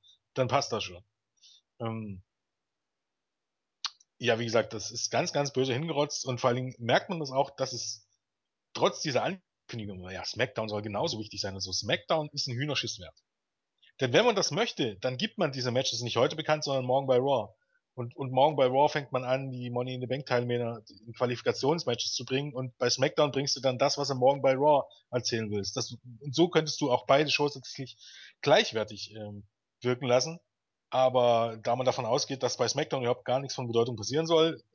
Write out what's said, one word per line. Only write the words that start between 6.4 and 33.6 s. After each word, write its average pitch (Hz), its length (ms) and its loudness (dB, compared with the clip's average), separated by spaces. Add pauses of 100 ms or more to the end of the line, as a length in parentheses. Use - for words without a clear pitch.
vor 131 80 4
allen 120 80 2
Dingen 127 220 -6
merkt 117 300 2
man 180 100 -4
das 135 140 -6
auch, 139 240 0
dass 131 160 -4
es - 360 -10 (640)
trotz - 280 0
dieser 123 240 0
Ankündigung, 104 880 -10
ja, 95 140 -10
SmackDown 110 440 -2
soll 104 140 -4
genauso 113 360 -4
wichtig 101 220 -10
sein 98 140 -6
und 95 60 -10
so. 92 120 -8
SmackDown 151 600 -2
ist 139 140 -6
ein 127 80 -6
Hühnerschiss 127 460 -6
wert. 73 180 -20 (800)
Denn 123 120 0
wenn 185 120 6
man 233 120 4
das 175 160 0
möchte, 147 440 -2
dann 127 200 -4
gibt 202 220 -6
man 165 120 0
diese 127 220 -4
Matches 123 300 -2
nicht 117 140 -4
heute 151 200 2
bekannt, 151 260 -2
sondern 135 220 -2
morgen 131 240 0
bei 127 80 6
Raw. 123 360 0 (440)
Und, 123 200 -10
und 131 160 -6
morgen 139 240 4
bei 135 100 6
Raw 139 220 4
fängt 143 240 -6
man 127 100 -2
an, 131 300 -2
die 123 180 -8
Money 123 240 -4
in 127 60 -8
the 123 80 -6
Bank 127 180 -4
Teilnehmer 120 560 -2 (240)
in 117 60 -14
Qualifikationsmatches 127 1000 0
zu 127 120 -6
bringen. 143 280 -2
Und 127 240 -8
bei 123 140 2
SmackDown 147 400 2
bringst 139 240 -2
du 135 60 -8
dann 127 180 0
das, 143 200 2
was 143 100 -2
du 139 80 -2
morgen 131 260 4
bei 135 120 6
Raw 143 280 4 (300)
erzählen 117 400 -2
willst. 98 240 -4
Das, 123 200 -6 (240)
und 139 140 -8
so 170 140 6
könntest 156 320 0
du 139 100 0
auch 123 160 0
beide 143 240 4
Shows 147 240 0
letztlich - 420 -12 (440)
gleichwertig, 107 720 2
ähm, 104 320 -12 (340)
wirken 127 260 0
lassen. 131 340 2 (500)
Aber 120 720 4
da 117 140 0
man 127 100 -2
davon 123 180 0
ausgeht, 127 380 -2
dass 123 140 -2
bei 123 100 2
SmackDown 139 360 -2
überhaupt 120 220 -2
gar 127 140 0
nichts 139 160 -8
von 123 140 -6